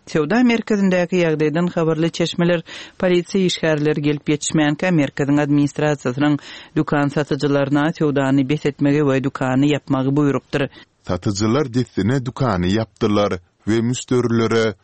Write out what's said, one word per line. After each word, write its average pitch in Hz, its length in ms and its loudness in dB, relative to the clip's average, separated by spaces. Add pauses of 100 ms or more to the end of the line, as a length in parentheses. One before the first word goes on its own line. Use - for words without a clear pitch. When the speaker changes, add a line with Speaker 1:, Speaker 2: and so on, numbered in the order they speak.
Speaker 1:
Sowda 175 360 0
merkezindäki 196 800 0
ýagdaýdan 156 520 0
habarly 160 340 0
çeşmeler 175 520 0 (380)
polisiýa 180 500 0
işgärleri 151 520 0
gelip 147 280 -2
ýetişmeýänkä 151 600 0
merkeziň 143 540 0
administrasiýasynyň 143 920 0 (380)
dukan 151 320 0
satyjylaryna 143 920 0
sowdany 139 520 0
besetmegi 147 600 0
we 131 140 0
dukany 131 500 0
ýapmagy 135 440 -2
buýrupdyr. 139 520 0 (380)
Speaker 2:
Satyjylar 110 640 0
destine 123 520 -2
dukany 104 500 -2
ýapdylar 104 640 0 (260)
we 113 160 2
müşterilere 113 920 0 (100)